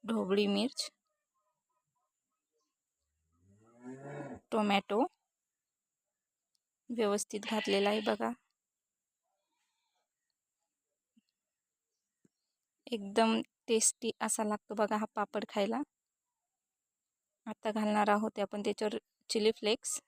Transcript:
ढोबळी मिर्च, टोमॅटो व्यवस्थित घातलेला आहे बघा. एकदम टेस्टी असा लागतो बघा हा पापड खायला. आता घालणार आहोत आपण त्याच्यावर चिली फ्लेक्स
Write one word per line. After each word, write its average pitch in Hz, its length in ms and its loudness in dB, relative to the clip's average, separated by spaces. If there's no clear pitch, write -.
ढोबळी 208 440 2
मिर्च, 202 420 -2
टोमॅटो 202 480 2
व्यवस्थित 214 560 -2
घातलेला 202 440 2
आहे 214 160 0
बघा. 220 240 0
एकदम 226 480 2
टेस्टी 226 440 2
असा 220 220 -2
लागतो 208 320 -4
बघा 214 220 0
हा 214 80 -2
पापड 208 340 -4
खायला. 220 320 -2
आता 220 240 -6
घालणार 208 380 2
आहोत 214 300 2
आपण 202 220 -4
त्याच्यावर 208 360 -2
चिली 214 220 4
फ्लेक्स - 560 -2